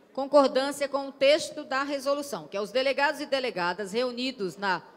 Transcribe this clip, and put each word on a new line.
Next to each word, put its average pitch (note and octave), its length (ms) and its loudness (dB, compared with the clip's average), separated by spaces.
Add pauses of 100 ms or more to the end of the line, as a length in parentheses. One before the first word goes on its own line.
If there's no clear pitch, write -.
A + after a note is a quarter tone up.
(140)
concordância C#4 760 2
com C#4 220 -6
o - 20 -12
texto D4 540 2
da C4 180 -2
resolução, C#4 640 -4
que - 80 -10
é G3 60 -2
os G3+ 100 -6
delegados C4+ 480 2
e D4 60 -8
delegadas F#3+ 680 -2
reunidos A#3+ 640 -4
na F#3+ 260 -2 (160)